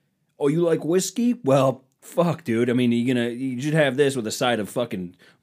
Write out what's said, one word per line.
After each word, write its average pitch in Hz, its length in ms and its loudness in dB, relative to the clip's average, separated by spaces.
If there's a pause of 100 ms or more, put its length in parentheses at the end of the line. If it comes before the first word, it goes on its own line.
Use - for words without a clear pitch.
(380)
Oh, 143 100 0
you 160 120 0
like 165 240 0
whiskey? 190 580 0
Well, 131 420 2 (180)
fuck, 170 400 -2
dude. 117 260 0
I 120 40 2
mean, 123 180 2
you 120 240 2
gonna, 120 140 0
you 123 340 -6
should 151 120 -2
have 139 220 2
this 135 200 2
with 110 100 -4
a 107 60 -6
side 120 260 0
of 98 100 -6
fucking 98 460 -6 (280)